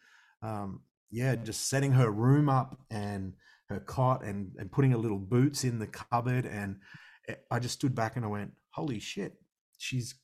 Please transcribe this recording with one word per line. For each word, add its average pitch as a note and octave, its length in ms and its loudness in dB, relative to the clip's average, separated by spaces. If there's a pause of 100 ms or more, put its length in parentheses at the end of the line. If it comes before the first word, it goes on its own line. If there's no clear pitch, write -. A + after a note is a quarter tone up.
(440)
um, G#2 380 -8 (300)
yeah, B2 240 0
just A2+ 340 -6
setting C#3 240 2
her B2+ 180 8
room C3+ 380 6
up C3 300 0 (120)
and G2+ 420 -4 (340)
her G2+ 120 -6
cot B2+ 440 0
and, G2+ 360 -6
and G2 120 -10
putting C3+ 200 4
her A#2+ 60 4
little A2 200 -2
boots B2 460 2
in A#2+ 160 0
the G#2 80 -6
cupboard. B2 580 -2
And G2+ 320 -6 (720)
I A#2+ 80 0
just A#2+ 160 -2
stood C#3 220 0
back A2+ 200 0
and A#2+ 80 -4
I A2 40 -2
went, G#2 240 -4 (180)
"Holy C#3 300 -6
shit, - 340 -8 (460)
she's, B2 340 -4 (100)